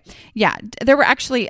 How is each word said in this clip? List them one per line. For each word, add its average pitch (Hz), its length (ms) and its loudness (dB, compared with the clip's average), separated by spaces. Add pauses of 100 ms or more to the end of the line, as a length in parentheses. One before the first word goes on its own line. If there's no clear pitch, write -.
(340)
Yeah. 208 260 0
d-, - 240 -12
there 269 120 6
were 285 80 4
actually, 254 440 -2